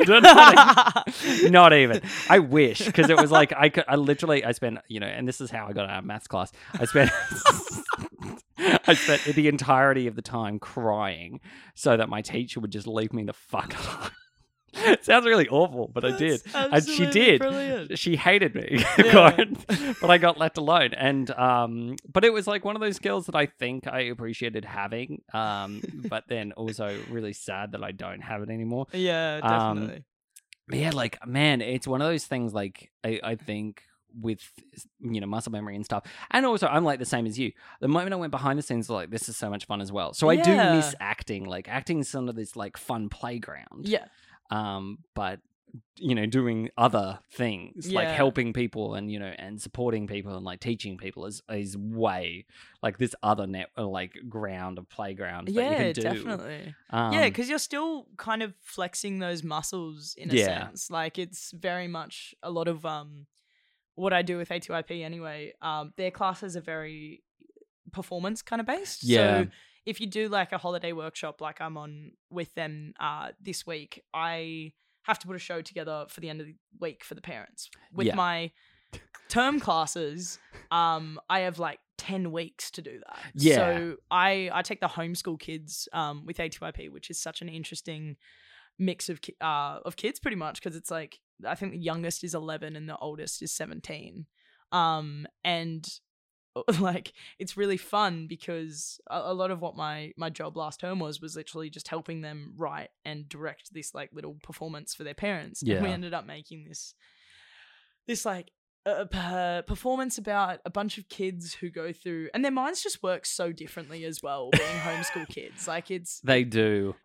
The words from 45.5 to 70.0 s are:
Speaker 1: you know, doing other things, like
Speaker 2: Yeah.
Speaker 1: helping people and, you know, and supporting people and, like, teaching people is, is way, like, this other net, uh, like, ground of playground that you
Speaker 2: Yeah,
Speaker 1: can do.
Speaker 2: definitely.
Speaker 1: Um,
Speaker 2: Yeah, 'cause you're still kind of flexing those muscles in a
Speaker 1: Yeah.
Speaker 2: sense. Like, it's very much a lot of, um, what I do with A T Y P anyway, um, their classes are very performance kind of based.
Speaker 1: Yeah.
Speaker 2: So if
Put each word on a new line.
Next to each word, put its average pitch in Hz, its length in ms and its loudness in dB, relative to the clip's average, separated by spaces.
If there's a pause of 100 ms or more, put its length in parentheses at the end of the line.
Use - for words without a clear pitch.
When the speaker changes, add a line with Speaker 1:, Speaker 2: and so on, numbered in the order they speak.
Speaker 1:
you 127 160 -2
know, 107 120 0
doing 117 500 0
other 107 420 2 (140)
things, 117 580 -8
like 190 140 0
Speaker 2:
Yeah. 160 100 -2
Speaker 1:
helping 131 380 0
people 110 420 -4
and, 104 160 -8
you 104 80 -8
know, 95 200 -12
and 104 220 -14
supporting 113 460 -4
people 101 300 -8
and, 92 80 -10
like, 92 160 -10
teaching 104 380 -6
people 92 260 -12
is, 101 260 -14
is 101 280 -8
way, 101 680 -4 (380)
like, 107 160 -4
this 123 240 -2
other 104 260 0
net, 92 280 -8
uh, 110 120 -6
like, 92 240 -8 (160)
ground 92 500 -10
of 92 120 -18
playground 92 580 -10
that 196 40 -6
you 226 80 0
Speaker 2:
Yeah, 285 160 -2
Speaker 1:
can 196 180 -2
do. 117 80 -4
Speaker 2:
definitely. 156 720 -8 (160)
Speaker 1:
Um, 117 240 0
Speaker 2:
Yeah, 226 160 4
'cause 247 180 -6
you're 302 100 -4
still 302 480 -6 (120)
kind 220 240 -6
of 208 180 -8
flexing 190 580 -8
those 175 240 -6
muscles 156 760 -10
in - 140 -10
a 131 40 2
Speaker 1:
Yeah. 95 320 2
Speaker 2:
sense. - 240 -14
Like, 160 280 -6
it's 180 340 -12
very 180 360 -8
much - 540 -14
a 170 80 -10
lot 170 180 -4
of, 160 180 -8
um, 147 400 -12 (680)
what 185 160 0
I 180 100 4
do 175 140 -4
with 170 140 -8
A 175 100 -6
T - 120 -16
Y 165 100 -4
P 170 200 -12
anyway, 160 600 -14
um, 151 340 -8
their 185 140 -6
classes 185 460 -6
are 170 40 -8
very 156 640 -12 (720)
performance 185 500 -8
kind 233 180 -6
of 214 60 -6
based. 359 380 -8
Speaker 1:
Yeah. 104 400 4
Speaker 2:
So 92 60 -8 (360)
if 220 140 -10